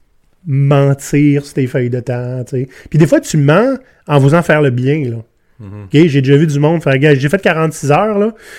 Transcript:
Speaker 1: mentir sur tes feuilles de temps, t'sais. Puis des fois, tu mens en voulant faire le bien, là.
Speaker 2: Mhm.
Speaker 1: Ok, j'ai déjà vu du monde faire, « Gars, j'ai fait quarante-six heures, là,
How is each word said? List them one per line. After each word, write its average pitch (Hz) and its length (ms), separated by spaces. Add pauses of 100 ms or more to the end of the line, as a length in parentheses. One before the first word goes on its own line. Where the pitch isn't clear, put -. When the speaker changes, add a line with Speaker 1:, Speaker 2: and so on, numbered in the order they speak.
(460)
Speaker 1:
mentir 143 1000
sur - 100
tes 139 120
feuilles 123 240
de 123 100
temps, 123 440
t'sais. 135 240 (220)
Puis 151 80
des 160 80
fois, 302 140
tu - 180
mens 190 380 (300)
en 147 120
voulant 143 240
faire 151 200
le 139 80
bien, 135 400
là. 117 60 (420)
Speaker 2:
Mhm. 104 260
Speaker 1:
Ok, 147 220
j'ai 139 160
déjà 139 160
vu 165 80
du 143 120
monde 156 240
faire, « 135 160
Gars, 147 160
j'ai 139 140
fait 190 140
quarante-six 160 500
heures, 202 260
là, 220 140 (260)